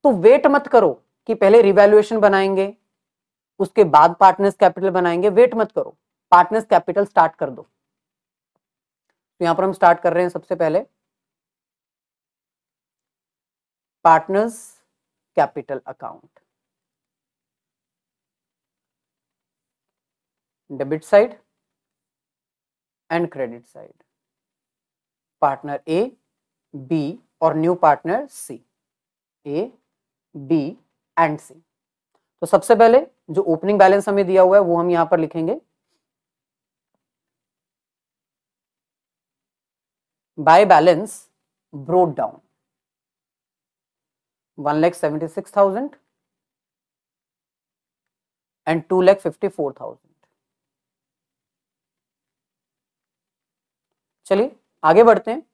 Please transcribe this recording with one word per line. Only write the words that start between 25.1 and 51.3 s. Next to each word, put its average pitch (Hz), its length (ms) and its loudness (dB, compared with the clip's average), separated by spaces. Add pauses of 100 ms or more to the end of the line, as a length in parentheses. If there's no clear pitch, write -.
पार्टनर 143 380 -6 (100)
A, 170 120 -2 (720)
B 139 260 -8 (420)
और 160 140 0
न्यू 165 200 -2
पार्टनर 170 520 -2
C, - 300 -18 (880)
A, 151 200 -6 (680)
B 147 240 -4 (580)
and 151 220 -2
C। - 160 -20 (880)
तो 170 60 -8
सबसे 202 280 2
पहले 233 300 4 (240)
जो 170 140 -4
ओपनिंग 185 360 -2
बैलेंस 196 300 4
हमें 202 180 -2
दिया 185 140 2
हुआ 185 160 4
है 202 60 4
वो 170 140 -2
हम 175 120 -2
यहां 170 160 0
पर 170 140 -2
लिखेंगे, 165 400 -6 (4000)
by 160 280 4
balance 175 520 2 (560)
brought 156 420 -4
down 110 240 -8 (2250)
one 147 240 -4
lakh 175 140 0
seventy 156 360 -6
six - 200 -14
thousand 202 380 -2 (2750)
and 160 220 -6
टू 185 120 0
लैख 196 180 2
फिफ्टी 175 300 -8
फोर 143 240 -8
थाउजेंड। - 360 -20 (4000)